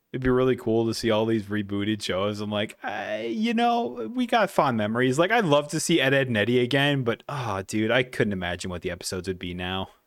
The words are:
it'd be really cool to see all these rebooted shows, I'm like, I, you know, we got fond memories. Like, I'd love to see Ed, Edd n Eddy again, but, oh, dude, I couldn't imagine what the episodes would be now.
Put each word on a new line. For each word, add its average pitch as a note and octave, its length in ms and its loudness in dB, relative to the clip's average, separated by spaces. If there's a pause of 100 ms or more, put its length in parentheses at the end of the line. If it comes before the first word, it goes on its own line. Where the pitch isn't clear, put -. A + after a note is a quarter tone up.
(120)
it'd C3 100 -6
be B2+ 60 2
really B2+ 280 4
cool A2+ 300 2
to A2+ 60 0
see A2+ 180 -2
all G#2+ 140 4
these A2+ 200 0
rebooted G2+ 580 -2
shows, G2+ 380 -2
I'm G#2 100 -6
like, G#2 320 -4
I, G3+ 400 -6 (100)
you A3+ 220 0
know, A#3+ 600 0
we B3+ 120 -2
got A3+ 240 2
fond C#3 260 2
memories. A#2+ 420 2
Like, F3 120 4
I'd A#3 160 2
love C#3+ 220 4
to D#3+ 120 -4
see E3 180 2
Ed, C3+ 140 4
Edd C3+ 160 2
n A#2 80 0
Eddy A2+ 220 4
again, C3+ 460 2
but, A2+ 220 -2
oh, A#2+ 400 -6
dude, G#2+ 240 0
I B2 120 2
couldn't B2 320 -2
imagine F2+ 360 -6
what F2 120 -8
the F2+ 80 -4
episodes F2 380 -8
would F2+ 100 -6
be F2 160 -8
now. F#2 340 -6 (180)